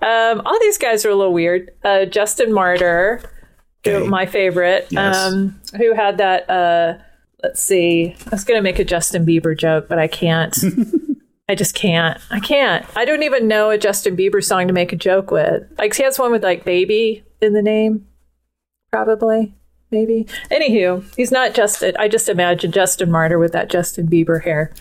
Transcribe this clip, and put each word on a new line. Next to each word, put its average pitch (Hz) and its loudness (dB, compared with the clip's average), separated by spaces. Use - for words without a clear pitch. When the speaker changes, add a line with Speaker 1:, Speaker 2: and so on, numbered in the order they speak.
Speaker 1:
Um, 226 2
all 370 2
these 427 2
guys 220 0
are 214 2
a 202 2
little 190 2
weird. 175 0
Uh, 196 2
Justin 208 -2
Martyr, 180 2
who, 208 0
Speaker 2:
Okay. 196 0
Speaker 1:
my 190 0
favorite, 180 0
Speaker 2:
Yes. 196 0
Speaker 1:
um, 190 -2
who 214 2
had 202 0
that, 185 0
uh, 170 0
let's 180 -4
see, 170 0
I - -16
was 202 -4
gonna 226 2
make 185 -2
a 202 2
Justin 170 -2
Bieber 165 2
joke, 160 0
but 175 -2
I 156 2
can't. 165 -2
Speaker 2:
<laughs> - -10
Speaker 1:
I 202 -2
just - -2
can't. 165 0
I 202 -4
can't. 247 0
I 233 -2
don't 302 0
even 254 0
know 214 2
a 208 2
Justin 196 -2
Bieber 196 0
song 185 0
to 185 0
make 175 0
a - -4
joke 190 0
with. 160 0
Like, 214 -2
he 277 0
has 269 0
one 247 0
with, 226 0
like, 180 -2
baby 214 0
in 214 4
the 208 2
name, 214 0
probably. 220 0
Maybe. 226 0
Anywho, 208 0
he's 247 -2
not 254 0
Justin. 208 0
I 214 2
just 220 0
imagine 175 0
Justin 185 0
Martyr 165 2
with 165 2
that - -4
Justin 170 -2
Bieber 165 2
hair. 156 -2